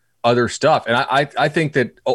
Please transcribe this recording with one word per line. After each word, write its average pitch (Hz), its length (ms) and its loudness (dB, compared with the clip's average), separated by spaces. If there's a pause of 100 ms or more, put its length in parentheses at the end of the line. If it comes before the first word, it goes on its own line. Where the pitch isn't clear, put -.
(240)
other 120 220 2
stuff. 139 400 0
And 117 80 0
I, 127 160 0
I, 143 180 0 (100)
I 147 100 0
think 151 240 -2
that 127 260 -2 (160)